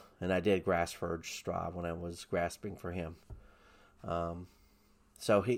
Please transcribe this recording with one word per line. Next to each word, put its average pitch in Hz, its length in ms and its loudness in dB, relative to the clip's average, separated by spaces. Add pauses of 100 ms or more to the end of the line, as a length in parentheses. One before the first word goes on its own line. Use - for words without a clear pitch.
(220)
and 92 100 2
I 92 80 6
did 92 240 4
grasp 87 320 2
for 85 200 -2
a 82 80 -6
straw 85 460 -4
when 87 160 -6
I 85 80 -2
was 87 320 -8
grasping 90 500 -2
for 87 160 -6
him. 82 260 -4 (840)
Um, 85 440 -2 (720)
so 104 220 6
he, 120 160 2